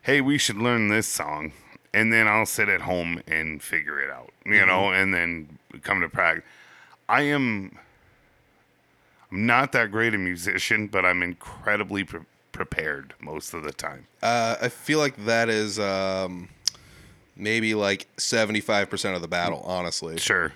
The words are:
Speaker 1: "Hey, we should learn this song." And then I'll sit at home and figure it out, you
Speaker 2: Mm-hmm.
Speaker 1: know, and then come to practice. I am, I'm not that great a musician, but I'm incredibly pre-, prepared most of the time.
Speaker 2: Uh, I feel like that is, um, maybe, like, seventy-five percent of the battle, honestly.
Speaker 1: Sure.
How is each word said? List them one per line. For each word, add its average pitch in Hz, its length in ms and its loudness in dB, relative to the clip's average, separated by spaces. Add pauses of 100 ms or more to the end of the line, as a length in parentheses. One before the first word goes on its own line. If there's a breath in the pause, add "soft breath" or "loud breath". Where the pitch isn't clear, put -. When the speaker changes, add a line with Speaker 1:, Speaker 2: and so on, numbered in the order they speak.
Speaker 1:
"Hey, 143 180 4
we 139 180 2
should 113 200 0
learn 117 300 2
this 107 180 2
song." 76 460 -4 (420 loud breath)
And 110 180 4
then 113 140 6
I'll 107 200 4
sit 104 220 0
at 90 140 2
home 85 460 -2
and 78 340 -4
figure 73 380 -4
it 69 100 -4
out, 64 200 -14 (140)
you 95 100 -2
Speaker 2:
Mm-hmm. 98 140 8
Speaker 1:
know, 95 220 4
and 95 240 2
then 85 440 -4 (240)
come 98 200 0
to 85 80 -2
practice. 82 340 0 (640 loud breath)
I 127 140 4
am, 123 560 -2 (1500 soft breath)
I'm 101 160 0
not 127 260 4
that 117 180 4
great 110 240 0
a 104 40 0
musician, 92 680 -2
but 98 180 0
I'm 90 180 2
incredibly 98 840 -4
pre-, 85 160 -12 (320)
prepared 73 680 -6
most 76 340 -10
of 82 100 -8
the 76 80 -8
time. 71 340 -10 (160)
Speaker 2:
Uh, 117 400 0
I 123 60 0
feel 147 300 0
like 143 180 0 (100)
that 117 220 4
is, 107 300 0
um, 95 680 -2 (880 loud breath)
maybe, 110 380 0
like, 101 320 0 (100)
seventy-five 107 720 0
percent 98 280 -4
of 87 60 -4
the 85 60 -10
battle, 87 380 -2
honestly. 85 520 -4
Speaker 1:
Sure. 85 380 2